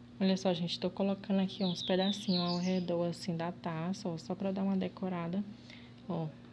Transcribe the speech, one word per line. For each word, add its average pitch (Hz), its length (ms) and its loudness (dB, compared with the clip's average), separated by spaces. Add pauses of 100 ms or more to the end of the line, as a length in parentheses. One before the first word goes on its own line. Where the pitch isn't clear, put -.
(180)
Olha 190 200 6
só, 185 160 2
gente, 170 260 0
tô 185 100 0
colocando 196 520 2
aqui 190 200 0
uns 180 220 0
pedacinhos 185 680 2
ao 175 80 2
redor, 175 520 2
assim, 170 260 -2
da 165 160 -2
taça, 170 560 -4
ó, 165 100 -2
só - 160 -6
pra 196 160 0
dar 190 140 0
uma 196 140 4
decorada. 185 680 -2 (640)
Ó, 165 200 -2 (260)